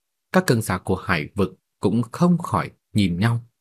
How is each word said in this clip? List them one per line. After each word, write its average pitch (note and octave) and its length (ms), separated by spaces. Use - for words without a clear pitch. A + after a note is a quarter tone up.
Các F#3 140
cường A#2 160
giả F#2 160
của F#2 180
hải E2 380
vực G2 240
cũng A2 220
không F3 260
khỏi G#2 320
nhìn F2+ 260
nhau. A#2 300